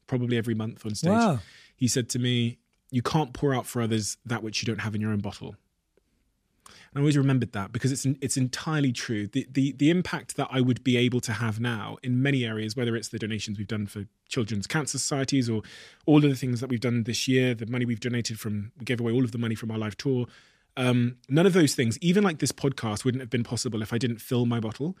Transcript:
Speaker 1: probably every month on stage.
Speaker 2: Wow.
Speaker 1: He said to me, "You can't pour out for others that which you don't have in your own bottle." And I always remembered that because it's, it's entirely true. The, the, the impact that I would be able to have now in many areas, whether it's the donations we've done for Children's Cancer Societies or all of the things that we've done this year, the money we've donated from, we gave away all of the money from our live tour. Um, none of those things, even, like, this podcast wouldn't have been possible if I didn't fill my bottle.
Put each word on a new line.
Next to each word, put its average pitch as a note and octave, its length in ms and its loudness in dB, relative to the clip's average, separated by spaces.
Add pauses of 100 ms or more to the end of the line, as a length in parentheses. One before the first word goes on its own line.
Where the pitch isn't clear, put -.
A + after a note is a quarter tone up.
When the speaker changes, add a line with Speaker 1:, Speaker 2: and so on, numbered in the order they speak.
Speaker 1:
probably B2 320 0
every A2+ 160 0
month A2 320 -6
on G#2+ 80 -4
stage. E3 180 0
Speaker 2:
Wow. G#3 280 4 (360)
Speaker 1:
He B2+ 120 2
said A#2+ 220 0
to B2+ 80 -2
me, A#2+ 400 0 (320)
"You B2 120 0
can't D3 320 0
pour C#3 200 0
out B2+ 120 -2
for A#2+ 160 -4
others A2 420 -2
that A2+ 180 -4
which A2 200 -4
you - 40 -4
don't G#2+ 140 -2
have G#2+ 140 -4
in G#2+ 60 -2
your G#2+ 100 -2
own G#2+ 100 0
bottle." G2 360 -10 (1400)
And C#3 40 -2
I - 20 0
always D3 160 6
remembered C3 360 4
that G2 200 -6
because B2+ 180 0
it's, C#3 160 -2 (140)
it's B2+ 160 -2
entirely C#3 560 0
true. G#2 340 -4
The, B2+ 240 -4
the, C3+ 220 0
the C#3+ 180 4
impact F3 460 -2
that - 140 -2
I C3 100 2
would B2 240 2
be B2 140 4
able B2 220 4
to A#2 120 -6
have G#2+ 260 -2
now G#2+ 440 -4
in B2+ 200 2
many C3+ 220 2
areas, A2 320 -4
whether A#2 180 0
it's A2 140 -6
the A#2 100 -8
donations G#2+ 400 -6
we've G#2 80 -6
done G#2 200 -4
for G2+ 180 -10 (240)
Children's G#2 380 -2
Cancer C#3 320 -4
Societies C3+ 500 0
or A2 140 -2 (440)
all D3+ 160 8
of C#3+ 80 6
the C3 60 0
things B2 240 -2
that C3+ 80 -6
we've A#2+ 120 -2
done A#2+ 240 0
this A2+ 220 -4
year, B2+ 280 4
the A2 120 -8
money A#2+ 200 -2
we've A#2 140 -2
donated A#2 380 -4
from, G#2 400 -6
we A#2+ 60 -12
gave A#2+ 160 -2
away A#2 120 0
all B2+ 120 4
of A2 80 -2
the A#2+ 60 -6
money A2+ 160 -2
from A2 160 -8
our A2 80 -4
live G#2+ 180 -4
tour. B2+ 300 -2 (500)
Um, B2 400 2 (120)
none D#3+ 180 6
of F3+ 80 6
those D#3+ 200 6
things, A2+ 260 0
even, F3 220 4
like, F3 160 2
this C#3 140 0
podcast A2+ 520 -2
wouldn't C3 180 0
have B2 80 -12
been A#2+ 140 0
possible A2+ 380 -4
if G#2+ 100 -6
I A#2 60 0
didn't B2 200 0
fill B2 280 0
my A#2 140 0
bottle. C3+ 400 -6